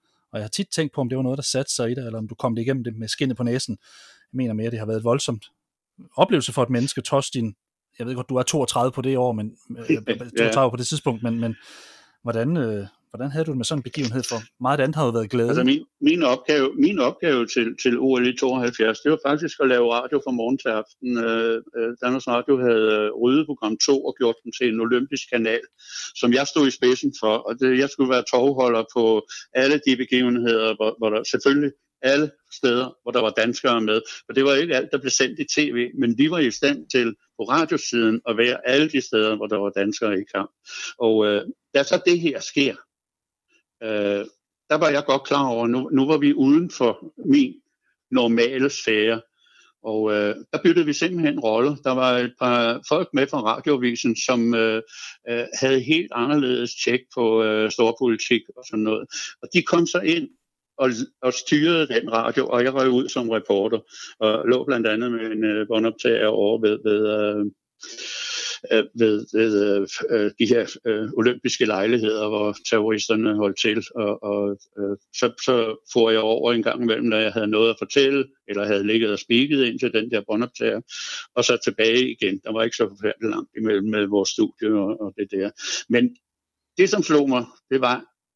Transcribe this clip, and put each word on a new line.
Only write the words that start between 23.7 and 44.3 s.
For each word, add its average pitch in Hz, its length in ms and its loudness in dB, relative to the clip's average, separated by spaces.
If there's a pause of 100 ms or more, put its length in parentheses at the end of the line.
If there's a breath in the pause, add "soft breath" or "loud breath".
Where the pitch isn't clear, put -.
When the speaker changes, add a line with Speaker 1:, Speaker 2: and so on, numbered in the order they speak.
Speaker 2:
to 139 180 2
og 135 140 -4
gjort 117 260 2
den 117 80 -14
til 123 160 -2
en 113 120 -2
olympisk 127 520 -2
kanal, 117 280 0 (600 loud breath)
som 120 120 4
jeg 135 140 2
stod 147 200 2
i 123 120 0
spidsen 127 420 2
for. 107 140 2 (120)
Og 120 140 -6
det, 131 180 2
jeg 135 120 0
skulle 131 200 0
være 123 220 2
tovholder 123 520 2 (120)
på 113 300 2 (260 loud breath)
alle 139 340 2
de 131 100 4
begivenheder, 120 800 2
hvor, 107 220 0
hvor 110 120 0
der 110 120 0 (100)
selvfølgelig 143 400 2 (300)
alle 143 280 2 (220)
steder, 123 360 0 (140)
hvor 117 100 -8
der 120 80 2
var 110 100 0
danskere 117 500 0
med. 107 200 0 (260 loud breath)
For - 60 -14
det 135 120 2
var 139 100 4
ikke 151 220 0
alt, 135 160 -4
der 143 60 0
blev 131 120 -4
sendt 131 300 -2
i 143 40 -4 (100)
T - 20 -4 (180)
V, 120 40 -2 (220)
men 117 180 0
vi 151 120 4
var 175 80 -2
i 131 120 2
stand 143 400 -2
til 117 260 0 (220)
på 113 40 -4
radiosiden 120 840 0
at 110 80 -2
være 123 320 0
alle 147 200 4
de 135 120 -2
steder, 110 360 0
hvor 107 100 -6
der 104 100 -2
var 101 140 -2
danskere 101 500 -2
i 104 40 -6 (100)
kamp. 101 160 -4 (480 loud breath)
Og, 110 280 4
øh, 104 160 2 (320)
da 139 80 4
så 180 240 0
det 175 140 4
her 147 200 -2
sker, 139 340 -2 (1080)
øh, 104 420 -2 (460)